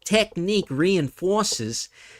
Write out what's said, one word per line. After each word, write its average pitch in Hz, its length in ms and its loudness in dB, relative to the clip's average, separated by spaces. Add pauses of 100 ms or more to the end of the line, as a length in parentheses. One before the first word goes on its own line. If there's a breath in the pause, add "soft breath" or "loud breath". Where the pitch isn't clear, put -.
technique 202 640 0
reinforces 170 1160 0 (320 loud breath)